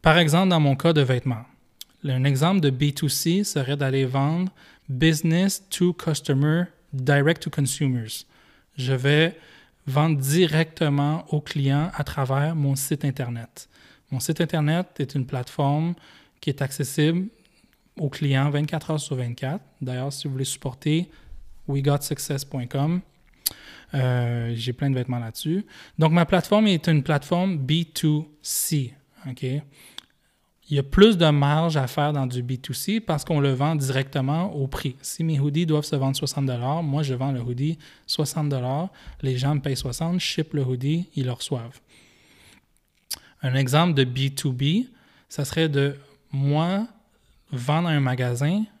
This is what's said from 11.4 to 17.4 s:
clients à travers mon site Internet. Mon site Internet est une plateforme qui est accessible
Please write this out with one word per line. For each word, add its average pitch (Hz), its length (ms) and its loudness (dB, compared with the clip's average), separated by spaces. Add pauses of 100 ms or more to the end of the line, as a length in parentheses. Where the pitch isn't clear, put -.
clients 139 540 0
à 147 80 -4
travers 139 520 0
mon 139 200 2
site 143 280 -4
Internet. 120 640 -6 (440)
Mon 131 80 -4
site 160 220 -2
Internet 160 580 0
est 135 160 -4
une 131 100 0
plateforme 147 680 -2 (460)
qui - 80 -4
est 139 120 -4
accessible 156 680 0 (760)